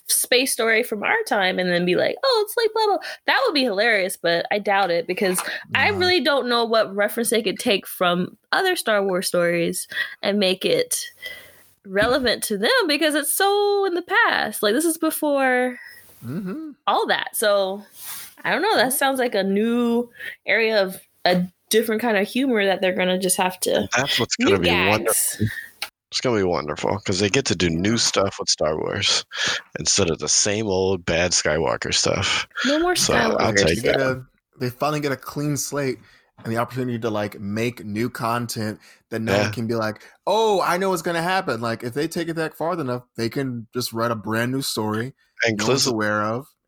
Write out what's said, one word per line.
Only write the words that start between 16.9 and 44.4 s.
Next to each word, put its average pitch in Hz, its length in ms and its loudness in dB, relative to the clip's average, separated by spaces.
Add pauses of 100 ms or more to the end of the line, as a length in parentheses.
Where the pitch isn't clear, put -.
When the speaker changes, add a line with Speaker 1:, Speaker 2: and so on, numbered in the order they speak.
Speaker 1:
that. 156 280 -2
So, 202 460 0 (600)
I 170 80 -2
don't 240 120 0
know. 403 140 2
That 247 180 2
sounds 269 240 0
like 240 160 0
a 196 100 2
new 233 640 2 (380)
area 220 360 2
of 185 140 -4 (300)
a 180 200 4 (220)
different 220 320 2
kind 233 160 2
of 196 100 2
humor 240 380 0
that 190 160 2
they're 185 140 2
gonna 185 240 0
just 180 180 0
have 185 240 0
to - 340 0
Speaker 3:
That's 135 240 0
what's 117 200 -2
Speaker 1:
new 240 80 2
Speaker 3:
gonna 202 140 4
be 170 80 2
Speaker 1:
gags. 185 200 2
Speaker 3:
wonderful. - 580 0 (640)
It's - 120 -4
gonna 120 160 2
be 98 60 4
wonderful, 82 560 0
'cause 92 200 -2
they 104 80 4
get 131 180 0
to - 80 0
do 87 140 2
new 95 300 2
stuff 98 420 0
with 92 80 -6
Star 78 300 0
Wars - 480 0 (520)
instead 85 300 2
of 78 100 0
the 76 120 -6
same 107 360 0
old 95 380 0
bad 85 280 0
Skywalker 76 600 0
stuff. - 540 0 (180)
Speaker 1:
No 285 140 0
more 349 180 0
Speaker 3:
So, - 160 2
I'll - 200 2 (200)
Speaker 1:
Skywalker 101 40 -2 (100)
Speaker 3:
take 82 160 2
Speaker 2:
They 143 80 0
Speaker 3:
that. 139 80 2
Speaker 2:
get - 20 0
a, 131 220 -2 (360)
they 123 120 -4
finally 151 300 -2
get 143 120 -2
a 123 40 -4
clean 147 420 -4
slate 135 400 -2 (440)
and 113 80 -6
the 113 60 -2
opportunity 120 440 -2
to, 113 100 -2
like, 104 280 -2
make 107 460 -4
new 107 240 -2
content 113 720 -4 (300)
that 113 100 -4
no 110 140 0
Speaker 3:
Yeah. 104 80 4
Speaker 2:
one 104 100 -2
can 113 140 -6
be 117 80 -2
like, 110 280 -4 (240)
"Oh, 208 360 2
I 165 160 0
know 190 100 0
what's 185 140 0
gonna 170 200 -2
happen." 175 380 0
Like, 117 220 -4
if 120 100 -6
they 147 160 -2
take 165 200 -6
it 165 60 -4
back 160 220 -4
far 160 240 -2
enough, 127 220 -4 (140)
they 113 120 0
can 123 460 -4
just 123 180 -4
write 117 180 0
a 117 60 0
brand 110 360 -2